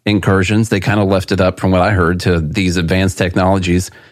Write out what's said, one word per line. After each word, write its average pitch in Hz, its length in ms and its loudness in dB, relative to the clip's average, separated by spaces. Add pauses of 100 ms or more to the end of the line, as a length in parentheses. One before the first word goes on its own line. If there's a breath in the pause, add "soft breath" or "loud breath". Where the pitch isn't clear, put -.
incursions. 104 640 0
They 101 100 0
kinda 104 240 0
left 95 280 0
it 95 100 0
up, 92 180 0
from 95 120 0
what 92 100 2
I 98 100 2
heard, 90 300 0
to 90 180 0
these 85 380 -2
advanced 92 400 0
technologies 92 720 0
that - 60 -20 (160 loud breath)